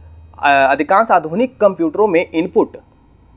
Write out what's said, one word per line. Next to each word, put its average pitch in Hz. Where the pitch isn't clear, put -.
अ, 143
अधिकांश 147
आधुनिक 185
कंप्यूटरों 190
में 180
इनपुट, 175